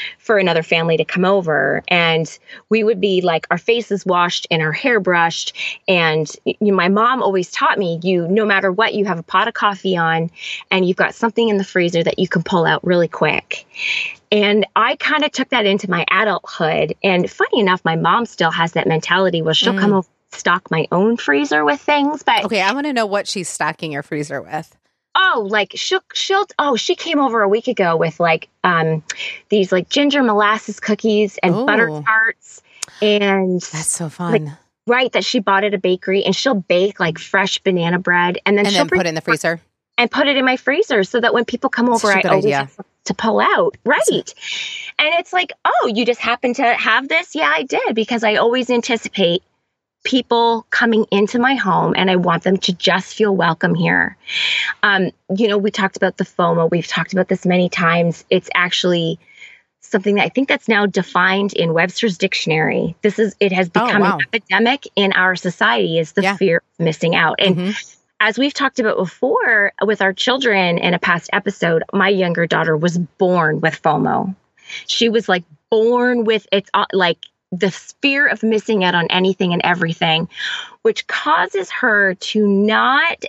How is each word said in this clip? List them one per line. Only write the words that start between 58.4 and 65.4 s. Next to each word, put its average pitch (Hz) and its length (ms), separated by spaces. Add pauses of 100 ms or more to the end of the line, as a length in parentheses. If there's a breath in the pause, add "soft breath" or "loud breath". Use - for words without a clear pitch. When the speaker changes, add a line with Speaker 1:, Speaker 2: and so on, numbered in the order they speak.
Speaker 1:
actually 175 640 (640 loud breath)
something 202 360
that 202 100
I 170 40
think 269 200
that's - 180
now 208 180
defined 190 680
in 165 200
Webster's 185 440
dictionary. 160 840
This 208 180
is, 214 200
it 202 140
has 185 220
Speaker 2:
Oh, 226 100
Speaker 1:
become 202 160
Speaker 2:
wow. 196 160
Speaker 1:
an 139 40 (120)
epidemic 226 500 (120)
in 196 180
our 185 240
society, 185 640